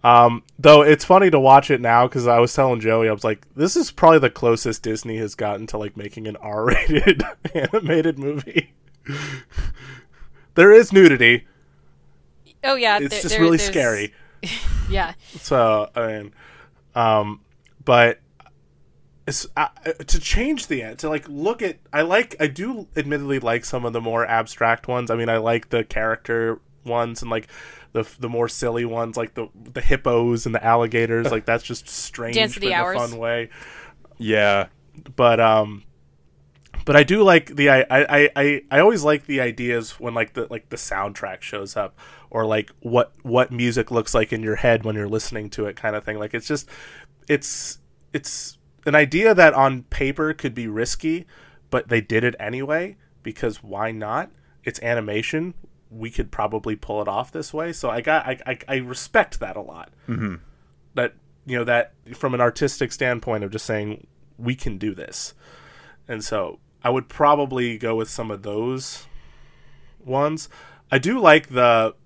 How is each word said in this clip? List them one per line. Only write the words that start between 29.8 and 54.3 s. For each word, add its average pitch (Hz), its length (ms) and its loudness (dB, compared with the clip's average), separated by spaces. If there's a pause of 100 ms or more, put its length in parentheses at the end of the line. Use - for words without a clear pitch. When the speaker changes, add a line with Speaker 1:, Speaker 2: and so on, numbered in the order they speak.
Speaker 1:
hippos 120 640 2
and 113 100 -4
the - 80 -2
alligators. 117 680 0
Like, 110 160 -4
that's 117 180 -2
just - 240 -12
strange, - 480 -10
Speaker 2:
Dance 220 220 -2
of - 20 -12
Speaker 1:
but 202 80 -6
Speaker 2:
the 185 60 -4
Speaker 1:
in 170 40 0
a 175 40 -2
Speaker 2:
Hours. 185 160 -4
Speaker 1:
fun 120 200 -6
way. 117 300 -6 (680)
Speaker 3:
Yeah. 104 480 2 (500)
Speaker 1:
But, 117 240 4
um, 107 440 2 (1000)
but 143 120 4
I 147 80 8
do 202 180 2
like 170 320 4
the, 143 160 4
I, 131 120 6
I, - 40 0 (380)
I, 147 100 2
I, 143 280 0 (100)
I 139 80 4
always 190 240 4
like 151 220 0
the 139 140 -4
ideas 120 600 -6
when, 117 140 -10
like, 113 180 -4
the, 117 180 -8
like, 117 180 -14
the 117 80 -14
soundtrack 98 640 -10
shows 101 340 -12
up 101 200 -8 (320)
or, 113 160 -4
like, 107 260 -4 (100)
what, 120 320 0 (100)
what 127 300 0
music 120 400 -2
looks 113 220 -2
like 113 180 0
in 110 100 -6
your 107 140 -4
head 113 280 2
when 107 120 -4
you're 104 100 -6
listening 107 440 -8
to 107 160 -8
it 98 100 -10
kind 107 180 -6
of 104 80 -8
thing. 107 160 -10
Like, 107 160 -10
it's 117 140 -10
just, 147 200 -6 (600)
it's, - 500 -4 (340)
it's - 460 -10 (260)
an 147 120 0
idea 160 360 2
that 170 220 6
on 135 300 0
paper 151 500 -6
could 123 220 -10
be 117 100 -10
risky, 123 580 -6 (460)
but - 180 -4
they 117 120 0
did 113 240 -2
it 120 160 -2
anyway, 143 560 -8 (260)
because 107 400 -8
why 101 300 -8
not? 110 400 -8 (320)